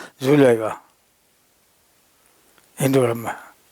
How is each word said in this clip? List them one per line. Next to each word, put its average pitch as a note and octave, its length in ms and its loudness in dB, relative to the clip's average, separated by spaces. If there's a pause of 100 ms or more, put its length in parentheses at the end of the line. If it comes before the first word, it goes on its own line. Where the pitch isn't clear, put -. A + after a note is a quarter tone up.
(220)
ઝુલાવ્યા C3 580 2 (2000)
હિંડોળામાં A#2+ 540 -2 (380)